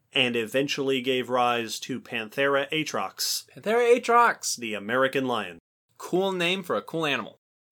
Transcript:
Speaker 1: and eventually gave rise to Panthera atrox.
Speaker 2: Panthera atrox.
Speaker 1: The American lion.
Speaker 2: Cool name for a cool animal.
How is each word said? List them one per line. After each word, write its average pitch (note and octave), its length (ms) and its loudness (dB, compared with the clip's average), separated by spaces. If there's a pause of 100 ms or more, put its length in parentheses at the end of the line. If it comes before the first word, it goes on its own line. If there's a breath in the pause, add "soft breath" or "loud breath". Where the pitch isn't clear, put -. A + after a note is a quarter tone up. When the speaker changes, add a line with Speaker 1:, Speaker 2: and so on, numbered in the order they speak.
(140)
Speaker 1:
and B2 200 2
eventually C3+ 680 0
gave B2+ 260 0
rise A#2+ 520 0
to B2 200 -6
Panthera C#3 720 -2
atrox. B2+ 720 -4 (100)
Speaker 2:
Panthera A#3+ 460 2
atrox. A#3 560 2
Speaker 1:
The A#2 160 -6
American C3 540 2
lion. G2 320 -4 (400)
Speaker 2:
Cool F#3+ 340 0
name F#3 300 -2
for B2+ 140 -4
a G2+ 60 -2
cool D#3+ 220 -6
animal. C3 340 -2 (340)